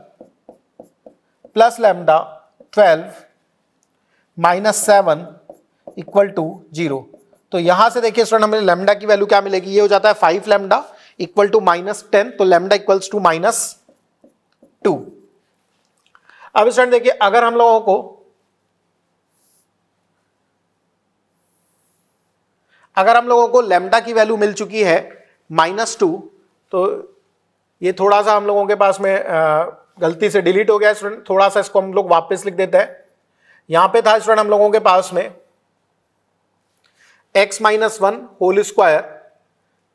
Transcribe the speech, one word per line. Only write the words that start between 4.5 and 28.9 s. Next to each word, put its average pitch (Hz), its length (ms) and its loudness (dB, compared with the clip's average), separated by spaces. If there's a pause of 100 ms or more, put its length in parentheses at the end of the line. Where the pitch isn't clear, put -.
सेवन 175 500 2 (720)
इक्वल 202 300 -2
टू 175 160 -6 (300)
zero। 143 280 -6 (500)
तो 190 60 -4
यहां 180 320 2
से 240 100 -4
देखिए 226 240 0
स्टूडेंट 214 200 2
हमें 214 160 -2
lambda 196 400 2
की 208 60 -10
वैल्यू 202 200 2
क्या 202 140 2
मिलेगी, 190 300 -4
ये 196 100 2
हो 208 80 2
जाता 202 200 2
है 208 60 2
फ़ाइव 185 300 0
lambda 202 360 0 (400)
equal 208 300 -2
to 220 100 2
minus 185 420 -2 (120)
ten, 202 100 2 (140)
तो 196 80 2
lambda 185 320 2
equals 196 360 -2
to 208 120 -4
minus 170 340 0 (1200)
टू। 185 100 0 (1600)
अब 214 120 2
स्टूडेंट 247 220 0
देखिए 240 220 2
अगर 220 320 0
हम 233 100 -2
लोगों 233 260 2
को, 208 440 -4 (4000)
अगर 214 200 4
हम 240 120 0
लोगों 240 200 2
को 240 140 2
lambda 196 420 0
की 233 80 -10
वैल्यू 220 240 0
मिल 208 160 -2
चुकी 208 320 -6
है - 420 -2 (260)
माइनस 185 460 -2
टू, 185 320 -4 (420)
तो 190 320 -4 (800)
ये 185 100 -2
थोड़ा 202 300 2
सा 214 100 0
हम 202 140 0
लोगों 202 200 0
के 208 80 0
पास 196 260 0